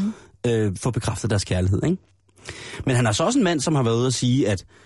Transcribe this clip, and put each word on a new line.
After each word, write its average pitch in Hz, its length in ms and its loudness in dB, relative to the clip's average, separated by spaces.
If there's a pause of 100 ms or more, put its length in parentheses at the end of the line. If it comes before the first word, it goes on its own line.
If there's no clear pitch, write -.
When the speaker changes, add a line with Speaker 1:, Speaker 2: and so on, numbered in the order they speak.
Speaker 1:
Mm. 214 100 -2 (380)
Speaker 2:
øh, 107 260 0
få 135 140 -4
bekræftet - 380 -4
deres 104 160 0
kærlighed, 92 380 0
ikke? 185 140 0 (880)
Men 131 100 2
han 120 120 2
er 107 40 2
så 131 120 0
også 240 160 2
en 247 40 4
mand, 170 160 2
som 156 160 0
har 135 80 2
været 113 140 2
ude 123 100 0
at 131 60 0
sige, 127 360 2
at 98 160 -2 (200)